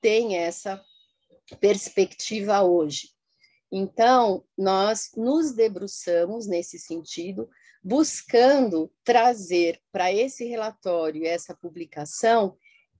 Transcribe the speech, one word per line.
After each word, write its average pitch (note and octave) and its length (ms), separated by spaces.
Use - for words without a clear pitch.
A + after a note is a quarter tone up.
tem A3 360
essa F3 440
perspectiva G3+ 1040
hoje. E3 460
Então, A3 680
nós F#3+ 640
nos C#4+ 340
debruçamos G3+ 920
nesse F3 320
sentido, F3 720
buscando B3 1080
trazer F#3+ 800
para F#3 220
esse A#3+ 320
relatório, F3+ 800
essa E3+ 300
publicação, F3 1000